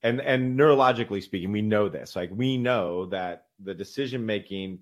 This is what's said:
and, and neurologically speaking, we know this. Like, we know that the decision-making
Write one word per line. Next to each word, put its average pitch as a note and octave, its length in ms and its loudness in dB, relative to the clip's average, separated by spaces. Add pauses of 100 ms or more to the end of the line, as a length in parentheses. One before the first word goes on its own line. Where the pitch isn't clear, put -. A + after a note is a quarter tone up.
and, A#2+ 180 2
and B2+ 380 0
neurologically B2+ 640 4
speaking, F#2 280 -4
we G#2 100 0
know G#2+ 280 2
this. D2 260 -10
Like, F2 180 -4
we B2+ 240 0
know G2 500 0
that F2+ 420 -6 (100)
the G2 160 -10
decision-making G2 1080 -6